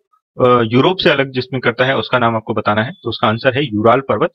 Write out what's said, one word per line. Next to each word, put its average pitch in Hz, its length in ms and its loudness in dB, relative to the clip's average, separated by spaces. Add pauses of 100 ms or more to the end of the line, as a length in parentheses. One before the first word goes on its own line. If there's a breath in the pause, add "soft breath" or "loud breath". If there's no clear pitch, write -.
(460)
अ, 123 160 4
यूरोप 127 340 2
से - 140 2
अलग 135 200 0
जिसमें 127 300 -6
करता 123 240 -2
है 131 120 -2
उसका 113 220 -2
नाम 117 180 0
आपको 110 180 -6
बताना 104 280 -2
है। 113 100 -6
तो - 160 -14
उसका 113 200 -2
answer 113 260 0
है 135 100 -2
यूराल 113 360 2
पर्वत 135 340 -2